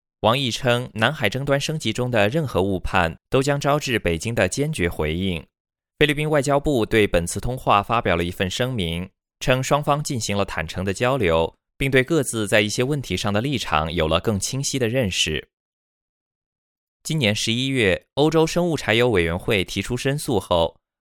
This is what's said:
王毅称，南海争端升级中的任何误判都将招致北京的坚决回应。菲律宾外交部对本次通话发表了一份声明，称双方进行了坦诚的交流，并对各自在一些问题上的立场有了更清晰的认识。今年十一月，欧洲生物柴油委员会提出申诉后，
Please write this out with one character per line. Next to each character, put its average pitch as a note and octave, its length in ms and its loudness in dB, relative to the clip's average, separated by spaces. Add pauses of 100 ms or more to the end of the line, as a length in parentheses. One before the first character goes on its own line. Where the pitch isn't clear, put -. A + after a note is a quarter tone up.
(200)
王 A2 180 4
毅 C3 120 -2
称， B2 440 0
南 A2+ 180 2
海 B2 160 -2
争 B2+ 160 -4
端 C#3 160 0
升 D#3 180 -4
级 A2+ 140 -2
中 B2 180 -2
的 G#2+ 200 4
任 A#2+ 160 -2
何 F#2 160 0
误 F#2+ 180 0
判 E2+ 340 2 (140)
都 C3+ 140 2
将 C#3+ 180 0
招 D3 180 2
致 B2+ 200 -2
北 E2+ 180 0
京 A2+ 180 -4
的 G#2 140 2
坚 C#3+ 240 -2
决 F2 160 0
回 D#2+ 260 -2
应。 F2+ 300 -2 (540)
菲 D3+ 80 4
律 D3+ 80 0
宾 D3+ 160 -4
外 D#3 100 2
交 C#3 180 0
部 C#3 280 0
对 G#2+ 200 2
本 E2+ 200 0
次 - 120 -6
通 A#2+ 160 -6
话 A2 280 2
发 A#2 180 0
表 F#2 160 0
了 F2 80 0
一 F2 60 -4
份 F#2 180 -4
声 B2+ 240 -4
明， F2+ 340 -4 (320)
称 C3 240 2
双 D3 220 0
方 D3 180 0
进 C3+ 160 -4
行 G#2+ 160 -4
了 G2+ 120 0
坦 D#2+ 200 -6
诚 F#2 180 -8
的 G2 100 -2
交 B2 220 0
流， E2 380 2 (220)
并 C#3 120 -2
对 C3 140 4
各 D3 220 2
自 G#2+ 240 -4
在 G#2+ 120 4
一 G#2+ 80 2
些 A2+ 140 -2
问 C#3+ 180 -2
题 F#2 160 -4
上 G2+ 160 -2
的 G#2 80 2
立 C3+ 160 -2
场 D#2 360 0
有 D#2+ 160 0
了 D#2+ 100 2
更 G#2 200 0
清 C3 240 -6
晰 C3+ 180 -4
的 A#2+ 80 0
认 A#2+ 200 0
识。 D#2 400 -2 (1600)
今 D3+ 120 -4
年 A2+ 160 4
十 A2+ 200 -2
一 B2 140 -2
月， A#2 480 2
欧 D3 140 4
洲 D#3+ 160 4
生 F3 240 0
物 D#3 80 0
柴 - 180 0
油 A#2+ 160 4
委 F#2+ 120 4
员 E2 160 0
会 G2 260 0
提 - 160 -6
出 A#2+ 160 -4
申 C3+ 220 -2
诉 A#2 220 0
后， E2+ 360 0 (240)